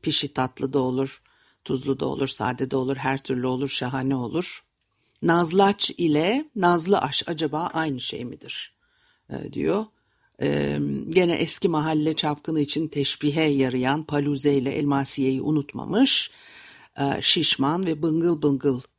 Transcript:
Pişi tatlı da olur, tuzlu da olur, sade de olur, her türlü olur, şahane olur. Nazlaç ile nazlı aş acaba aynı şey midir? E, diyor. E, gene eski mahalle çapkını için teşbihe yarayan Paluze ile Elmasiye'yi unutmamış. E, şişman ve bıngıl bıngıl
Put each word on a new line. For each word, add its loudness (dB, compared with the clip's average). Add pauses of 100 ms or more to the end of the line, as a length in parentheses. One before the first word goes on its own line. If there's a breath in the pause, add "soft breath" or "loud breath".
Pişi -2
tatlı -4
da 2
olur, -2 (420 soft breath)
tuzlu -2
da -2
olur, -2
sade -2
de -2
olur, 0
her -2
türlü -4
olur, -2
şahane -2
olur. -4 (580 soft breath)
Nazlaç 4
ile 2
nazlı 4
aş -2
acaba -2
aynı -2
şey -6
midir? -12 (560)
E, -8
diyor. 0 (580)
E, 0 (300)
gene 2
eski 0
mahalle 0
çapkını -2
için -2
teşbihe 0
yarayan 2
Paluze 0
ile 2
Elmasiye'yi 0
unutmamış. 0 (680 loud breath)
E, 0 (160)
şişman 2
ve -4
bıngıl 0
bıngıl 2 (180)